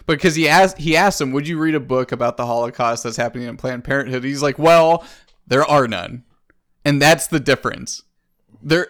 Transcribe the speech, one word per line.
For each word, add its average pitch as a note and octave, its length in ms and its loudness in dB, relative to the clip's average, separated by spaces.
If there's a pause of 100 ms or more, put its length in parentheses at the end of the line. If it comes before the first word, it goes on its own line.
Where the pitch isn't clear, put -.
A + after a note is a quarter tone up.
because D#3+ 280 2
he D#3+ 140 2
asked, F#3 280 4
he D#3 200 0
asked F#3+ 240 2
him, C3+ 100 -4
"Would D3 160 -4
you E3 100 -4
read D#3 180 0
a D3+ 40 0
book B2+ 320 -2
about A#2+ 240 -2
the B2 100 -6
Holocaust A#2+ 600 -2
that's A#2 120 -8
happening B2 300 -6
in A#2 80 -12
Planned B2+ 300 -8
Parenthood?" B2+ 400 -4
He's C#3 180 -6
like, C#3+ 160 -2
"Well, E3 460 4 (420)
there C3+ 160 2
are C#3+ 240 2
none." G#2+ 380 -8 (600)
And C#3+ 140 2
that's D#3 240 4
the D#3+ 140 -2
difference. - 640 -4 (580)
There E3 280 0